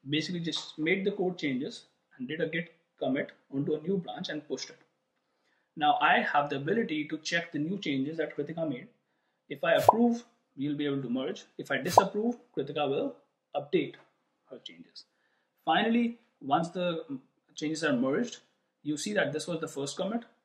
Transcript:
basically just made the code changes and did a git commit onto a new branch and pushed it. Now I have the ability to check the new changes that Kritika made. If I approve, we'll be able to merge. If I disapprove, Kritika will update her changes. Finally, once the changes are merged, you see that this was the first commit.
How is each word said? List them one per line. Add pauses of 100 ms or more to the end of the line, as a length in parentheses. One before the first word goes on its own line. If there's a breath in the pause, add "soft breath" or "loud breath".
basically
just
made
the
code
changes (300)
and
did
a
git (260)
commit (200)
onto
a
new
branch
and
pushed
it. (960)
Now
I
have
the
ability
to
check
the
new
changes
that
Kritika
made. (600)
If
I
approve, (340)
we'll
be
able
to
merge. (120)
If
I
disapprove, (180)
Kritika
will (400)
update (560)
her
changes. (600)
Finally, (240)
once
the (360)
changes
are
merged, (440)
you
see
that
this
was
the
first
commit. (200)